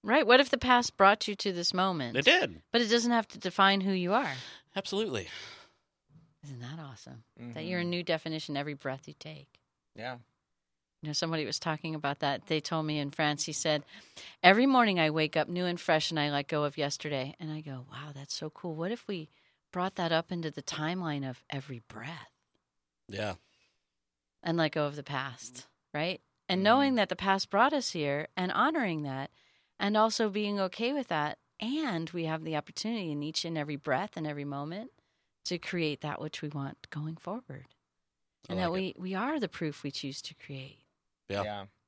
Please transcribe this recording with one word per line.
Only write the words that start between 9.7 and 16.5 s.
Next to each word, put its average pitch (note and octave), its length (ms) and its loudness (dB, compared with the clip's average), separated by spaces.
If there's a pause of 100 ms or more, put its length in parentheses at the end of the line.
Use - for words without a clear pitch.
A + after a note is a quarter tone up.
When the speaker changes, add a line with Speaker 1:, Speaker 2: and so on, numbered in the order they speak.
Speaker 3:
Yeah. B2 220 -10 (840)
Speaker 1:
You D3+ 80 -8
know, D3+ 40 -6
somebody D#3+ 320 -2
was A#2+ 140 -6
talking D#3+ 360 -4
about C#3+ 240 -4
that. C#3 260 -2
They D#3 160 0
told D#3+ 240 -2
me D3+ 140 -2
in C#3+ 100 -2
France, D3 360 2
he D#3 60 -8
said, D3+ 320 0 (600)
"Every G#3 240 10
morning A#3 320 6
I D#3 100 6
wake D#3 260 2
up D#3 140 4
new F3+ 160 0
and F3 140 0
fresh D#3 320 2
and D#3+ 80 0
I D3 100 2
let C#3+ 180 0
go D3 180 0